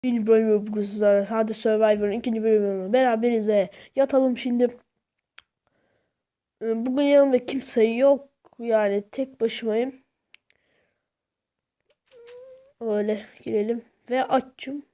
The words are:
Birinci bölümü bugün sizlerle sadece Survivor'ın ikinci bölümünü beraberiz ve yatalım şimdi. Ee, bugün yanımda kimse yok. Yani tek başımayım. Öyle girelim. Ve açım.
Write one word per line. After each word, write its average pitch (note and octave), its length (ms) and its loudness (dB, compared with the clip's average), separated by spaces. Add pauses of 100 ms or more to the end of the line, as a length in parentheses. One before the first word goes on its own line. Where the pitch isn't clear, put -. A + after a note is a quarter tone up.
Birinci A#3+ 240 -2
bölümü A3 400 2
bugün G#3+ 140 -6
sizlerle G3+ 440 2
sadece A3 280 -2
Survivor'ın G#3+ 580 0
ikinci A3+ 320 -4
bölümünü G3+ 500 0
beraberiz A#3 540 2
ve G3+ 220 0 (260)
yatalım C4 420 2
şimdi. A#3+ 400 -2 (1800)
Ee, A3+ 240 -4
bugün C4 180 -2
yanımda C#4 420 4
kimse B3+ 380 -2
yok. C4 460 2 (300)
Yani G#3+ 520 0
tek C4+ 300 -8
başımayım. A3+ 540 -4 (2750)
Öyle G#3 460 -4 (180)
girelim. A3+ 420 -4 (240)
Ve B3 140 -2
açım. C4 720 -6